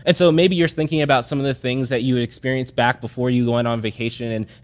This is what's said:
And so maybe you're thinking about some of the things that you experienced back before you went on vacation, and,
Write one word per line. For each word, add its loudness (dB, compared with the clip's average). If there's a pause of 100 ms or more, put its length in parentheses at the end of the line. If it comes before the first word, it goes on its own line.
And 4
so 4
maybe 2
you're 2
thinking -2
about 2
some -4
of -2
the 0
things -4
that -2
you 0
experienced -4
back 2
before -4
you 2
went 2
on -2
vacation, -6
and, -4 (180)